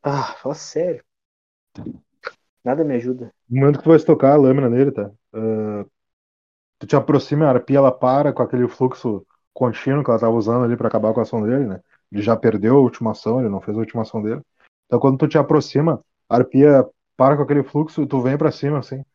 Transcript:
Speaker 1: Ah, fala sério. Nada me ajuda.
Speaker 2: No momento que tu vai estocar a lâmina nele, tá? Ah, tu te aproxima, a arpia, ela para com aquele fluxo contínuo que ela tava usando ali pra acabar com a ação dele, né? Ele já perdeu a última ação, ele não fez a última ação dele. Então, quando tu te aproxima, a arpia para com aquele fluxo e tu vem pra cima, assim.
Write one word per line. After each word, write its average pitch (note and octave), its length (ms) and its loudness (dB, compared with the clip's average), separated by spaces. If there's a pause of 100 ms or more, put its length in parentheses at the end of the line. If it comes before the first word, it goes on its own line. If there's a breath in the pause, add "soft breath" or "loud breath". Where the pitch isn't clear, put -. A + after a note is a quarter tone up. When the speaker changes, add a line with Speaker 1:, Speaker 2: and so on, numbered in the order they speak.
Speaker 1:
Ah, C#3 400 -4
fala C#3+ 120 -6
sério. - 500 -6 (1600)
Nada C#3+ 200 -2
me C#3+ 100 -2
ajuda. B2+ 380 -6 (160)
Speaker 2:
No B2+ 120 -2
momento C#3+ 180 4
que - 60 -12
tu D#3 40 2
vai D#3+ 80 8
estocar D3+ 360 4
a D3+ 40 6
lâmina C3+ 320 4
nele, C3 240 2
tá? G2+ 180 -8 (220)
Ah, G#2+ 520 -6 (960)
tu - 80 -16
te D3 100 2
aproxima, D3 500 0
a C#3 40 4
arpia, B2+ 280 0
ela C3+ 140 4
para C3+ 400 0
com B2 100 -4
aquele B2 260 -2
fluxo A#2+ 580 -4 (260)
contínuo C3+ 500 -2
que B2+ 80 -4
ela A2+ 80 2
tava A2+ 160 0
usando A#2 300 0
ali A#2 120 -2
pra A#2 120 -4
acabar A2 240 -2
com A#2+ 80 -2
a - 20 -2
ação A2 200 -4
dele, B2+ 240 -2
né? F#2+ 140 -10 (300)
Ele G2+ 120 -6
já A2+ 140 0
perdeu A2 400 2
a C#3+ 40 8
última A#2 320 0
ação, A#2 280 -4
ele A#2 80 -4
não G2 120 -6
fez G#2+ 160 -8
a A2+ 40 -4
última A2 220 -6
ação A2 200 -8
dele. A#2 180 -6 (460)
Então, B2 120 0
quando C3+ 200 2
tu D3+ 100 0
te D#3 100 0
aproxima, D3 640 0 (260)
a A#2 80 0
arpia C3 520 4 (280)
para C#3 200 2
com D3 60 -4
aquele C#3+ 200 0
fluxo D3+ 400 -4
e C3+ 60 -2
tu C3+ 120 -2
vem C3 180 -2
pra D3+ 120 0
cima, C#3+ 280 -6
assim. C3+ 260 -10 (100)